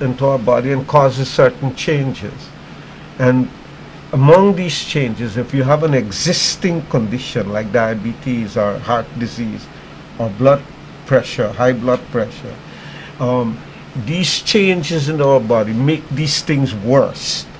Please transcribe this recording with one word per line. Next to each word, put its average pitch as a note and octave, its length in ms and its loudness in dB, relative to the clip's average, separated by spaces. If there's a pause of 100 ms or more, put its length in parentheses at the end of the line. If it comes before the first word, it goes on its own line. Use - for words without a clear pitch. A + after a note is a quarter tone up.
into C3 260 0
our C3+ 140 2
body B2 320 2
and C3+ 160 -2
causes C3+ 420 2
certain C3 460 2
changes. C3+ 580 -2 (840)
And B2+ 280 4 (640)
among E3+ 440 6
these F3 280 -4
changes, A#2+ 520 -4
if B2 180 -4
you C3+ 80 2
have D3 220 4
an D3+ 100 2
existing D#3 920 0
condition A2 640 -2
like G#2+ 200 -4
diabetes A2+ 840 -2
or G#2 240 0
heart A2+ 260 -2 (140)
disease A2 440 -6 (540)
or A2+ 120 -4
blood C3+ 320 4 (440)
pressure, A2+ 460 0
high B2 220 2
blood B2 260 0 (100)
pressure, A#2 460 -6 (640)
um, B2 360 0 (480)
these E3+ 380 -2
changes E3+ 680 0
in D#3 120 -2
our C#3 200 6
body A2 320 2
make C#3+ 380 0
these C#3+ 320 -2
things C#3 340 0
worse. A2+ 680 0 (160)